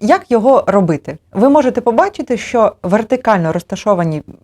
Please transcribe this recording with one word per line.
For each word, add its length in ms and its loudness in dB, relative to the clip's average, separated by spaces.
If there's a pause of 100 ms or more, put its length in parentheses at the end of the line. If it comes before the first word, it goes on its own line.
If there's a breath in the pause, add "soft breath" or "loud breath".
Як 300 0
його 360 2
робити? 520 0 (140)
Ви 160 2
можете 320 2
побачити, 560 -2
що 360 0 (100)
вертикально 680 0
розташовані, 680 -4 (220)